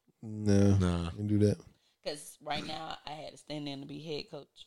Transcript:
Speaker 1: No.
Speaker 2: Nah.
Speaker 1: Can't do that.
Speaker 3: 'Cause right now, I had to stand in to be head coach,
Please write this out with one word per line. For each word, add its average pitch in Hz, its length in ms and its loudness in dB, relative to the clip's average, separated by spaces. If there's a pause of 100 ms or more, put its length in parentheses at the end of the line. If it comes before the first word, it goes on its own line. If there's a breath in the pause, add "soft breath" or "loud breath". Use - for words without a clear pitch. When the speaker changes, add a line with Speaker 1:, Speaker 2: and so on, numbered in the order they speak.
(220)
Speaker 1:
No. 101 540 4
Speaker 2:
Nah. 87 340 0
Speaker 1:
Can't 104 180 -4
do 104 120 4
that. 104 180 6 (440)
Speaker 3:
'Cause - 380 -10
right 151 260 -6
now, 160 300 -10 (100)
I - 40 -10
had 151 220 -12
to - 40 -18
stand 147 320 -10
in 139 140 -8
to 143 40 -14
be 147 140 -12
head 151 300 -8
coach, - 360 -18